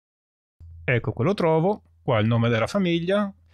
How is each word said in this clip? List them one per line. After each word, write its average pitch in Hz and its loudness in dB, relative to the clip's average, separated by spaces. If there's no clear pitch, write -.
ecco 117 0
che 117 -4
lo 180 2
trovo, 170 0
qua 120 2
il 107 2
nome 117 2
della 113 2
famiglia, 190 0